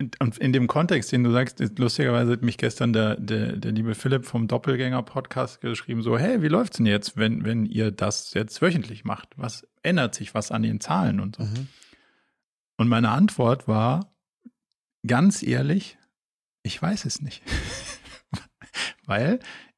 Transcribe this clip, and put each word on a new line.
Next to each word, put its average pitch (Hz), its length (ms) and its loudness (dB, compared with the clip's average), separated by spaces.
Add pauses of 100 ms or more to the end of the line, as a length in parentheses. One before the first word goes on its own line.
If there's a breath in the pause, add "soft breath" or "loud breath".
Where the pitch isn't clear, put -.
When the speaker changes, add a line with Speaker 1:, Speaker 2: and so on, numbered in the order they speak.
(200)
Speaker 1:
und 117 180 0
in 127 160 2
dem 127 140 4
Kontext, 156 440 0
den 123 120 4
du 120 80 4
sagst, 127 300 0
ist, 107 180 -2
lustigerweise 120 540 2
hat 117 100 -4
mich 117 160 0
gestern 120 340 0
der, 110 220 2
der, 110 400 -2
der 110 160 -4
liebe 110 240 -2
Philipp 131 320 0
vom 113 200 -2
Doppelgänger-Podcast 127 1120 -2
geschrieben: 117 420 -4
so, 117 160 2
„Hey, 202 240 2
wie 151 40 2
läuft's 196 300 0
denn 117 80 4
jetzt, 104 320 0
wenn, 110 260 0
wenn 113 220 0
ihr 110 240 0
das - 460 -4
jetzt 110 260 -4
wöchentlich 117 420 0
macht? 101 320 -6
Was 123 320 -10 (140)
ändert 160 320 2
sich, - 220 -8
was 107 160 -4
an 110 100 -2
den 110 180 0
Zahlen - 400 0
und 98 180 -6
so?“ 113 60 -6
Speaker 2:
Mhm. 113 240 -4 (1120 soft breath)
Speaker 1:
Und 113 100 4
meine 117 220 4
Antwort 131 580 4
war: 120 460 2 (920)
ganz 139 340 4
ehrlich, 139 560 0 (640)
ich - 180 -8
weiß 196 260 -2
es - 180 -6
nicht. - 240 -12
<laughs> - 1600 -10
Weil 139 340 0 (380 loud breath)